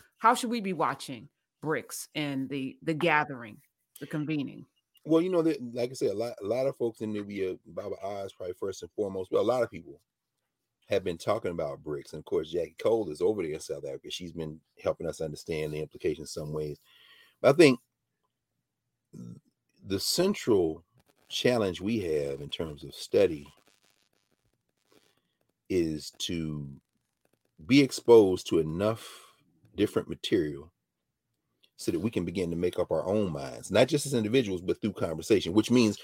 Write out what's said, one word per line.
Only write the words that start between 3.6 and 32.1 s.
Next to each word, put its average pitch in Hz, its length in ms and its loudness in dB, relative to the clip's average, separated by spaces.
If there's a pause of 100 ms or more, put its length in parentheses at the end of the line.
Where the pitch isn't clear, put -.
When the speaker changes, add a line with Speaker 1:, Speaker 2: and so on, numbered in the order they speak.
Speaker 1:
the 143 80 -12
convening? 151 580 -4 (400)
Speaker 2:
Well, 160 160 4
you 180 80 0
know, 175 120 2
that, 160 160 2 (160)
like 127 180 -2
I - 20 -14
said, 123 180 0
a - 20 -2
lot, 117 280 -4
a 101 40 -6
lot 123 220 0
of 139 100 -4
folks 117 240 -2
in 107 100 -4
Nubia, 101 440 -4 (100)
Baba 92 360 -10
Oz, 98 320 -8
probably 92 200 -8
first 98 300 -8
and - 80 -14
foremost, 95 400 -4
but - 80 2
a - 20 4
lot 120 220 2
of 117 80 -2
people 76 280 -16 (880)
have 98 160 -2
been 90 140 -4
talking 101 340 -4
about 76 320 -6
brics. 73 300 -10
And 78 60 -10
of 76 60 -16
course, 80 240 -2
Jackie 82 320 -4
Cole 110 300 0
is 73 100 -8
over 98 220 0
there 76 100 -6
in 78 60 -8
South 73 260 -10
Africa. 69 240 -10
She's 85 220 -10
been 78 280 -8 (220)
helping 85 260 -2
us 78 140 -6
understand 78 520 -6
the 76 80 -4
implications 76 500 -6
some 76 220 -8
ways. 76 260 -6 (600)
But 139 140 6
I - 20 -6
think 143 220 8 (2000)
the 98 140 -2
central 95 840 2 (440)
challenge 107 520 0
we 107 200 -2
have 71 420 -2
in 71 80 -10
terms 78 340 -8
of 69 120 -14
study 78 580 0 (2250)
is 80 480 0
to 78 500 -6 (1000)
be 135 140 8
exposed 110 680 8
to - 100 2
enough 85 500 0 (680)
different - 340 0
material 76 600 -2 (1040)
so - 160 -6
that 85 80 0
we 101 100 0
can 92 160 -2